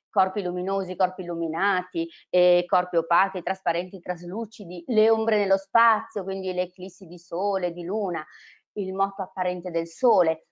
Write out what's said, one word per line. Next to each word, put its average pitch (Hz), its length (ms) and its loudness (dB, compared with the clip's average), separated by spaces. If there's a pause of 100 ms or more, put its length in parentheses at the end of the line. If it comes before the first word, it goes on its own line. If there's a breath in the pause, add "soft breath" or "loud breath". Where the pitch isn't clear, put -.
(160)
corpi 190 260 2
luminosi, 180 540 -4
corpi 180 280 -2
illuminati, 170 840 -2 (220 loud breath)
eh, 180 360 6
corpi 180 300 0
opachi, 175 480 2
trasparenti, 180 560 -4
traslucidi, 180 880 -8
le 220 220 4
ombre 220 280 2
nello 196 200 2
spazio, 220 680 2
quindi 190 300 -4
le 180 80 0
eclissi 180 440 -10
di 165 140 -14
sole, 185 540 -4
di 170 100 -8
luna, 180 420 -4 (500 loud breath)
il 190 180 -4
moto 196 300 -2
apparente 180 480 -4
del 165 160 -2
sole. 180 640 2